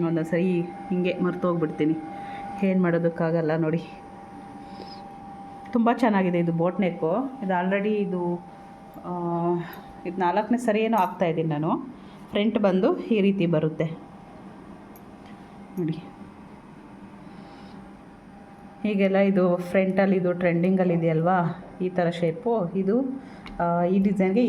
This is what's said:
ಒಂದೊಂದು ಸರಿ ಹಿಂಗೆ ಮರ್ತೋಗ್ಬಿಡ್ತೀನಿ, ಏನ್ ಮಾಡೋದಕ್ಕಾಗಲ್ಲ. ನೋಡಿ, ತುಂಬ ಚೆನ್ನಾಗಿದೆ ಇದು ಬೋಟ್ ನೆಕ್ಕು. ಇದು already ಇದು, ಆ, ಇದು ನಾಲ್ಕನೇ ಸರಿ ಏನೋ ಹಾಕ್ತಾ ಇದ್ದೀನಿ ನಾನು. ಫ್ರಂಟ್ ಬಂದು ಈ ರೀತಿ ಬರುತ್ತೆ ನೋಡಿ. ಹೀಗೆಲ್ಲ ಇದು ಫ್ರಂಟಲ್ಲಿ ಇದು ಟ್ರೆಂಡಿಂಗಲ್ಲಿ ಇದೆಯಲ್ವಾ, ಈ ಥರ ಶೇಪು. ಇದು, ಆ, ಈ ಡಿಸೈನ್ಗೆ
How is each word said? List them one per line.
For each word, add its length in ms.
ಒಂದೊಂದು 220
ಸರಿ 160
ಹಿಂಗೆ 240
ಮರ್ತೋಗ್ಬಿಡ್ತೀನಿ, 720
ಏನ್ 180
ಮಾಡೋದಕ್ಕಾಗಲ್ಲ. 640
ನೋಡಿ, 160
ತುಂಬ 160
ಚೆನ್ನಾಗಿದೆ 400
ಇದು 180
ಬೋಟ್ 220
ನೆಕ್ಕು. 280
ಇದು 160
already 320
ಇದು, 160
ಆ, 20
ಇದು 160
ನಾಲ್ಕನೇ 440
ಸರಿ 200
ಏನೋ 160
ಹಾಕ್ತಾ 280
ಇದ್ದೀನಿ 240
ನಾನು. 180
ಫ್ರಂಟ್ 340
ಬಂದು 240
ಈ 100
ರೀತಿ 280
ಬರುತ್ತೆ 320
ನೋಡಿ. 160
ಹೀಗೆಲ್ಲ 360
ಇದು 120
ಫ್ರಂಟಲ್ಲಿ 540
ಇದು 180
ಟ್ರೆಂಡಿಂಗಲ್ಲಿ 600
ಇದೆಯಲ್ವಾ, 360
ಈ 140
ಥರ 100
ಶೇಪು. 340
ಇದು, 140
ಆ, 40
ಈ 60
ಡಿಸೈನ್ಗೆ 400